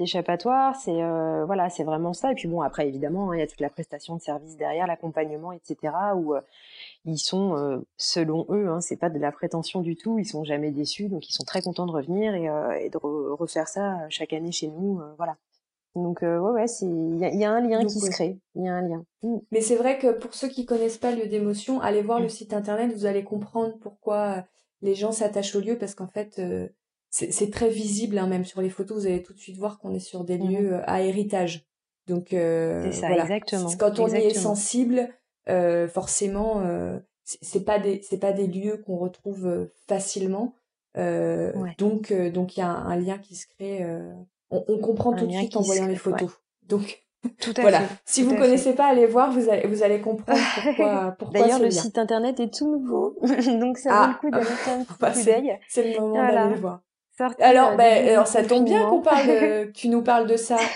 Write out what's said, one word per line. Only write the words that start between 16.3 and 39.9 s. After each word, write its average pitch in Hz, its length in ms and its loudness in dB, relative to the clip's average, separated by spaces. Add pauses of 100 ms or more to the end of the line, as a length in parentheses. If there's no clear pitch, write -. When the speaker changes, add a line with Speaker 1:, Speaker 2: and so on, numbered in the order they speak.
Speaker 1:
ouais, 202 120 0
ouais, 233 160 0
c'est, 226 180 -6
il 165 320 -2
y 180 80 0
a, 156 40 0
il 196 100 -2
y 208 60 2
a 208 60 2
un 233 100 2
lien 220 180 2
Speaker 2:
Donc, 208 100 2
Speaker 1:
qui 208 100 -4
se 202 60 -2
Speaker 2:
oui. 190 60 -2
Speaker 1:
crée, 185 260 -4 (180)
il 180 80 -6
y 185 40 -4
a 180 60 -2
un 180 140 -2
lien. 165 160 -6 (200)
Mm. 226 140 -4 (140)
Speaker 2:
Mais 220 80 0
c'est 226 160 2
vrai 254 220 0
que 262 140 2
pour 226 240 -6
ceux 269 120 -6
qui 254 200 -8
connaissent 226 320 -2
pas 247 120 -2
le 226 120 -4
lieu 208 40 -4
d'émotion, 208 540 -2
allez 208 220 0
voir 233 160 0
le 233 80 0
Speaker 1:
Mm. - 20 -4
Speaker 2:
site - 240 -10
internet, 208 400 -2
vous 208 140 -4
allez 196 160 0
comprendre 220 580 -6
pourquoi, 208 360 -6 (200)
euh, 185 40 -8 (400)
les 196 120 0
gens 208 180 -2
s'attachent 208 440 -2
au 202 60 0
lieu, 226 180 -2
parce 196 160 -8
qu'en 185 120 -10
fait, 208 300 -10
euh, 180 300 -6 (420)
c'est, - 220 -4
c'est 208 180 -2
très 226 200 0
visible, 208 500 -2
hein, 185 80 0
même 185 180 0
sur 190 160 -8
les 190 80 -2
photos, 196 300 -8
vous 196 80 -2
allez 180 160 -2
tout - 100 -20
de - 60 -20
suite 190 180 -18
voir 208 220 -8
qu'on 190 160 -10
est 185 40 -6
sur 185 240 -10
des 180 140 -2
Speaker 1:
Mhm. 185 140 -2
Speaker 2:
lieux, 196 240 2
euh, 175 100 -2
à 185 160 0
héritage. 190 640 -2 (400)
Donc, 180 280 -4
euh, 165 500 0
Speaker 1:
C'est 180 80 -2 (100)
ça, 175 60 -2
Speaker 2:
voilà. 165 160 2
Speaker 1:
exactement, 196 440 -2
Speaker 2:
C'est, 175 120 -4
quand 208 200 2
on 220 80 4
y 226 60 0
est 220 40 2 (100)
Speaker 1:
exactement. 214 160 2 (120)
Speaker 2:
sensible, 240 540 0 (400)
euh, 175 380 2
forcément, 202 760 -2
euh, 175 380 -2 (240)
c'est, - 180 -12
c'est 190 240 -4
pas 208 140 2
des, 196 240 -2
c'est 190 160 -6
pas 196 120 2
des 196 140 0
lieux 196 320 -4
qu'on 185 200 -6
retrouve, 185 500 -6
euh, 175 260 -4 (140)
facilement. 196 680 -4 (440)